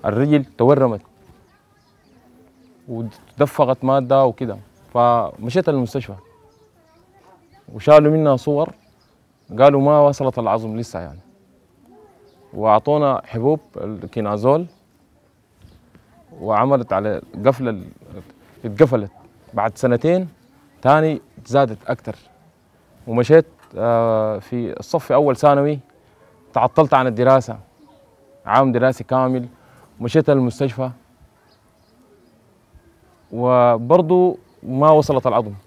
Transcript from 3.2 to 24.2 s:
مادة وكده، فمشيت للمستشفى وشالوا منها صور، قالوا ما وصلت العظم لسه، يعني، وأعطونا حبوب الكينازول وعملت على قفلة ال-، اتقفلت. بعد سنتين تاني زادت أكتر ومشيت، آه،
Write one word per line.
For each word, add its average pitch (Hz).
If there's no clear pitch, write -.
مادة 135
وكده، 117
فمشيت 120
للمستشفى 127
وشالوا 151
منها 151
صور، 147
قالوا 139
ما 147
وصلت 139
العظم 110
لسه، 110
يعني، 82
وأعطونا 113
حبوب 139
الكينازول 110
وعملت 113
على 98
قفلة 127
ال-، 92
اتقفلت. 113
بعد 107
سنتين 156
تاني 156
زادت 117
أكتر 117
ومشيت، 123
آه، 110